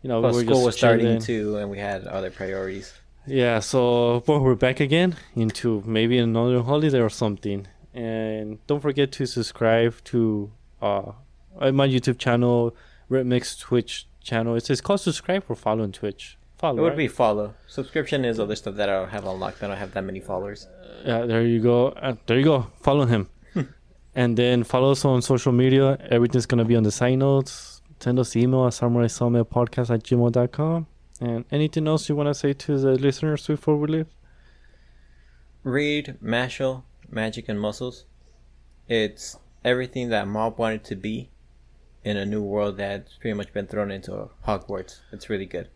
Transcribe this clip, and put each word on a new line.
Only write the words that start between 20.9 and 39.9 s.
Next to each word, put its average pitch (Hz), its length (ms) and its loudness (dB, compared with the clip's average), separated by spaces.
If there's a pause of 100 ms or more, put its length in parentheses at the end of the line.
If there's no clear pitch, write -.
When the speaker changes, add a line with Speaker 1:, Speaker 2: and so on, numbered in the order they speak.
Speaker 1:
yeah, 117 200 -2
there 113 200 0
you 117 140 2
go. 120 280 4
Uh, - 280 -6 (100)
there 117 120 2
you 135 60 4
go. 139 220 4 (160)
Follow 139 240 4
him. 110 220 2 (260)
Speaker 2:
<laughs> 151 140 -2 (480)
Speaker 1:
And 120 200 2
then 123 260 4
follow 131 300 2
us 135 120 0
on 127 180 4
social 131 300 2
media. 135 460 4 (120)
Everything's 120 360 4
gonna 117 180 2
be 117 120 4
on 113 80 4
the 104 80 2
side 127 260 2
notes. 139 640 0 (200)
Send 123 200 0
us 120 160 -2
email 127 300 4
at 117 80 0
samurai 120 340 2
summit 120 420 0
podcast 120 420 0
at 113 120 0
gmail 120 260 2
dot 123 220 0
com. 160 340 -2 (340)
And 117 300 -4
anything 156 380 0
else 156 200 0
you 151 60 0
wanna 147 200 0
say 143 180 0
to 139 260 -2
the 135 140 4
listeners 143 540 0
before 151 300 0
we 147 120 0
leave? 160 180 0 (1600)
Speaker 2:
Read 143 600 -2
Mashle, 127 600 -2 (280)
Magic 110 380 -6
and 104 120 -4
Muscles. 107 440 -6 (840)
It's 110 500 -4 (260)
everything 127 460 -2